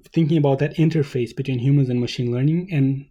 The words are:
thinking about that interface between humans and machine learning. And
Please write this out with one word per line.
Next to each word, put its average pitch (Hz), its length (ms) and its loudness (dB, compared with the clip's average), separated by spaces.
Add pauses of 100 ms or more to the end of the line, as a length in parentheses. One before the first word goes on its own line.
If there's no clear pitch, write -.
(140)
thinking 165 240 2
about 139 220 2
that 143 160 -4
interface 151 600 0
between 135 220 -4
humans 135 320 2
and 123 100 -2
machine 120 320 -4
learning. 156 400 0
And 135 380 0